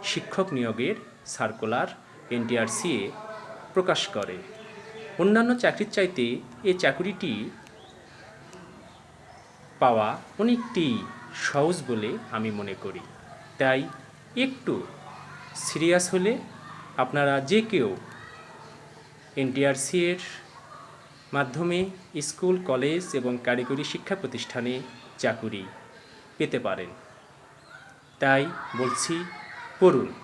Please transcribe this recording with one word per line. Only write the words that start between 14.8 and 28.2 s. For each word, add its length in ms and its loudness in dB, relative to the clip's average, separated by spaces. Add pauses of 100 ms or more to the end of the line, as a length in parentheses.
সিরিয়াস 480 4
হলে 200 4 (640)
আপনারা 380 4 (140)
যে 100 8 (120)
কেউ 180 4 (1500)
এনটিআরসি 560 2 (120)
এর 120 -2 (1120)
মাধ্যমে 460 2 (480)
স্কুল, 280 2 (140)
কলেজ 340 2 (120)
এবং 180 0 (100)
কারিগরি 480 0
শিক্ষা 240 -4
প্রতিষ্ঠানে 580 -4 (440)
চাকুরি 460 -2 (720)
পেতে 240 0
পারেন। 320 -2 (1300)
তাই 240 6 (340)